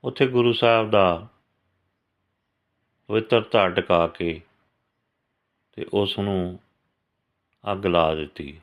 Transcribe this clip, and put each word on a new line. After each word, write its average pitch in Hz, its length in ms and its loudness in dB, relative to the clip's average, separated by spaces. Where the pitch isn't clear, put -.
ਉੱਥੇ 135 240 0
ਗੁਰੂ 120 260 0
ਸਾਹਿਬ 113 360 2
ਦਾ 95 380 2
ਪਵਿੱਤਰ 110 320 0
ਧੜ 95 240 2
ਟਿਕਾ 85 320 2
ਕੇ 82 340 -8
ਤੇ - 160 -10
ਉਸ 101 260 -2
ਨੂੰ 92 400 -4
ਅੱਗ 98 220 -6
ਲਾ 85 300 2
ਦਿੱਤੀ। 76 480 -12